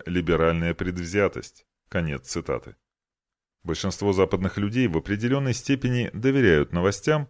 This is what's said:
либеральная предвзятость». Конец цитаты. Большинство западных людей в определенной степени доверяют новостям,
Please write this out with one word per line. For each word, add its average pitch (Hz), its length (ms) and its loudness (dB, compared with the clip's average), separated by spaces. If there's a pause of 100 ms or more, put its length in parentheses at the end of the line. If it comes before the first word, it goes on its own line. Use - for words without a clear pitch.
либеральная 82 680 2
предвзятость». 90 920 -2 (240)
Конец 76 380 -4
цитаты. - 480 -6 (880)
Большинство 95 500 -2
западных 92 440 0
людей 110 300 0
в 80 100 0
определенной 120 560 -2
степени 123 600 -2
доверяют 110 580 4
новостям, 104 580 0